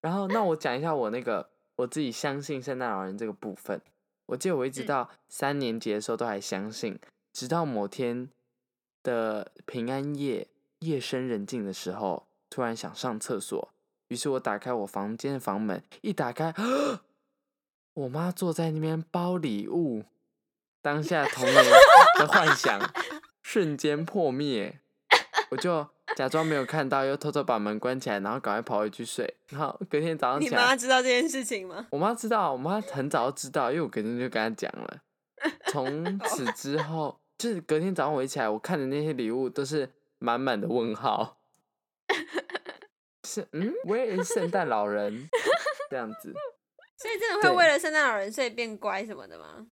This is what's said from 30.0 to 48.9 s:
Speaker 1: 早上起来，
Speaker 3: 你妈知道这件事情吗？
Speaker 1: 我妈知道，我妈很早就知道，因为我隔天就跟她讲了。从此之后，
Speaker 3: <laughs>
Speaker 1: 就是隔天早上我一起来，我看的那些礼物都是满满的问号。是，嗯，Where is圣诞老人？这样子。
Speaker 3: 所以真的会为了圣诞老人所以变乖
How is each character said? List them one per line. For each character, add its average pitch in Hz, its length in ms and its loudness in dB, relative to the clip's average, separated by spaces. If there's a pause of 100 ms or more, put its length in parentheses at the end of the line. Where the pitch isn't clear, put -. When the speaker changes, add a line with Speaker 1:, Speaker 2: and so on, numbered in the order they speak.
Speaker 1:
早 123 140 0
上 139 100 0
起 302 80 0
来， 247 120 4
Speaker 3:
你 240 40 6
妈 262 100 6
知 247 120 -6
道 262 140 6
这 254 60 2
件 254 200 4
事 262 160 -4
情 208 240 -6
吗？ 185 240 -12
Speaker 1:
我 143 60 -4
妈 196 160 2
知 226 160 -6
道， 202 220 2
我 131 60 -2
妈 170 240 -2
很 139 280 -4
早 131 200 2
就 143 60 -6
知 135 140 -10
道， 131 220 0
因 151 60 0
为 170 40 0
我 143 60 -2
隔 107 140 -4
天 117 160 -4
就 123 120 -2
跟 - 20 -10
她 110 180 0
讲 - 220 -6 (100)
了。 - 200 -12 (640)
从 156 520 -4
此 190 320 -2
之 143 260 -4
后， 156 500 -4
Speaker 3:
<laughs> - 100 -20
Speaker 1:
就 233 120 -4
是 185 120 -4
隔 156 180 0
天 185 140 0
早 151 120 0
上 151 80 0
我 131 100 0
一 135 40 -2
起 139 120 -6
来， 113 80 2
我 107 120 0
看 175 180 -2
的 135 80 -2
那 139 180 -2
些 156 100 -2
礼 117 180 -2
物 127 180 -2
都 139 160 -4
是 139 240 -4 (300)
满 120 200 0
满 127 200 0
的 104 80 -2
问 113 280 0
号。 - 440 -2 (1900)
是， - 260 -8
嗯， 196 220 -4 (120)
Where 214 360 -2
is - 120 -4
圣 175 180 0
诞 180 160 0
老 107 200 2
人？ 104 400 -4 (640)
这 135 80 -6
样 110 140 -6 (100)
子。 - 120 -14 (640)
Speaker 3:
所 466 140 -8
以 427 60 -2
真 415 240 0
的 381 80 6
会 370 60 4
为 339 120 8
了 285 120 6
圣 320 120 -2
诞 311 120 4
老 240 120 2
人 202 160 -4
所 262 120 -2
以 240 60 0
变 226 280 -8
乖 196 280 -4